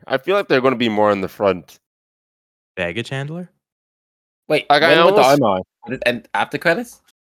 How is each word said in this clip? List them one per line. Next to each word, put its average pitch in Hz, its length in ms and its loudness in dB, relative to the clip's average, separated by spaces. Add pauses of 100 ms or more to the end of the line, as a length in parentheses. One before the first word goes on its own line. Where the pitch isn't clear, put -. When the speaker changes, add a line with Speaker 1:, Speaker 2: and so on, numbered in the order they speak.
Speaker 1:
I 131 100 -4
feel 180 180 -4
like 196 120 -4
they're 135 140 0
gonna 131 140 0
be 117 140 -2
more 104 220 2
in 101 100 -2
the 92 60 -6
front. 92 500 -4 (1000)
Speaker 2:
Baggage 90 340 -8
handler? 151 400 -10 (1000)
Speaker 3:
Wait, 151 220 -2
Speaker 1:
Like, 143 120 4
I 165 140 4
Speaker 3:
when 170 100 4
with 190 100 4
the 208 60 4
Speaker 1:
almost 139 220 4
Speaker 3:
armor 98 180 0 (260)
on? 131 180 -10
And 120 280 -4
after 113 240 -4
credits? 175 440 -4 (220)